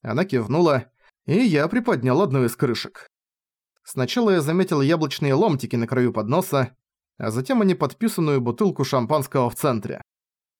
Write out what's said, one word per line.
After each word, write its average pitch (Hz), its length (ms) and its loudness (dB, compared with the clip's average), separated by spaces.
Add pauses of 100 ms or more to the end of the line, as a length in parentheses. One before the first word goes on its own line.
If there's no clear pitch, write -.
Она 120 220 -2
кивнула, 135 640 0 (400)
и 151 120 2
я 165 300 2
приподнял 165 540 0
одну 131 240 2
из 117 100 -2
крышек. - 520 -4 (760)
Сначала 202 480 -2
я 175 100 2
заметил 165 400 0
яблочные 147 520 0
ломтики 143 420 0
на 117 120 -2
краю 123 260 0
подноса, 127 640 -2 (400)
а 110 140 -6
затем 131 300 0
и 196 40 4
неподписанную 165 720 0
бутылку 131 460 0
шампанского 131 640 0
в 117 60 -10
центре. 120 460 -4 (580)